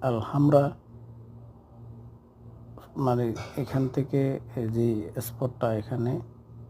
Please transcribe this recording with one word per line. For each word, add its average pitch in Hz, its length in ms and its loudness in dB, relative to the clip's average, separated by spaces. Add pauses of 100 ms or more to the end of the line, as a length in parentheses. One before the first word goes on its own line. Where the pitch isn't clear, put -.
আলহামরা, 143 680 4 (2250)
মানে, 123 380 4 (240)
এখান 135 300 0
থেকে 135 520 2 (160)
এই 117 120 0
যে 113 440 2 (100)
স্পটটা, 123 520 -2
এখানে 117 480 0 (480)